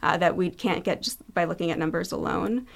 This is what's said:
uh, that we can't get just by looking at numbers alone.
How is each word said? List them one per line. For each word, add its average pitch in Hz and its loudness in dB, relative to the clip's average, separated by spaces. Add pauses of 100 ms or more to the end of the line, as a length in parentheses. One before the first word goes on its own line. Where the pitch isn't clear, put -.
uh, - 4
that 170 4
we 180 2
can't - 0
get - 0
just - -6 (140)
by 175 2
looking 165 -2
at 160 -2
numbers 165 -2
alone. 233 -2